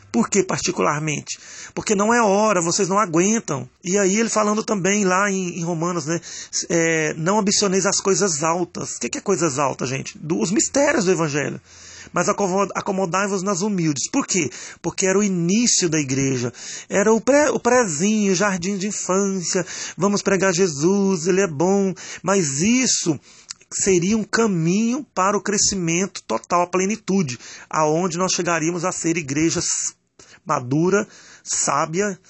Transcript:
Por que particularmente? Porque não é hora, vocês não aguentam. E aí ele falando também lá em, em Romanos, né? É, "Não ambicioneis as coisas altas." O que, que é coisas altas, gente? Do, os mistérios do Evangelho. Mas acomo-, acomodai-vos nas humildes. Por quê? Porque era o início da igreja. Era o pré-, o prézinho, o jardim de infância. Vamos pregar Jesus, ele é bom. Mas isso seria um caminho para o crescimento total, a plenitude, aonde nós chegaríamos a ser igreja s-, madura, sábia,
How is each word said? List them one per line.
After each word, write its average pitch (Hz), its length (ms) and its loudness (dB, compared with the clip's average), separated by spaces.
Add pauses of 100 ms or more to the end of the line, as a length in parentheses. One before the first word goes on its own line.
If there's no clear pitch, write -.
(120)
Por 233 180 2
que 196 140 2
particularmente? 156 920 -2 (360)
Porque 196 200 -2
não 208 200 2
é 240 80 4
hora, 202 400 4
vocês 170 260 0
não 196 100 0
aguentam. 175 720 0 (140)
E 185 140 0
aí 196 200 2
ele 226 120 2
falando 214 340 2
também 202 400 0
lá 185 260 2
em, 185 300 -4
em - 20 -4
Romanos, 170 440 -2
né? 165 160 -2 (480)
É, 165 460 2
"Não 175 220 0
ambicioneis 196 480 2
as 190 140 0
coisas 185 420 0
altas." 165 540 -4
O - 60 -12
que, 240 80 -4
que - 80 -8
é - 40 -10
coisas 156 380 0
altas, 131 300 -2
gente? 135 280 -8
Do, 170 220 -4
os 185 120 0
mistérios 285 520 2
do 185 80 2
Evangelho. 147 480 -2 (540)
Mas 175 160 0
acomo-, 196 460 0
acomodai-vos 190 680 -2
nas 190 180 -2
humildes. 175 500 -2
Por - 140 0
quê? 160 240 -2 (320)
Porque - 240 -2
era 190 120 4
o 208 60 2
início 185 680 2
da 156 100 2
igreja. 135 540 -2 (360)
Era 202 240 4
o 220 80 2
pré-, 285 280 4
o 220 100 0
prézinho, 208 720 2
o 185 40 2
jardim 190 420 -2
de 185 100 -4
infância. 190 800 -2 (320)
Vamos 196 240 0
pregar 190 320 2
Jesus, 180 720 2
ele 190 140 4
é 202 60 2
bom. 185 460 2 (300)
Mas 165 380 0
isso 214 580 2 (520)
seria 190 460 2
um 208 60 0
caminho 220 880 0
para 196 240 0
o 196 40 -2
crescimento 190 840 -2
total, 175 380 -2
a 175 60 0
plenitude, 185 680 0 (320)
aonde 156 480 0
nós 185 160 0
chegaríamos 170 520 0
a 185 60 0
ser 170 260 -2
igreja 160 420 0
s-, - 340 -4 (520)
madura, 156 640 0 (360)
sábia, 165 760 -2 (120)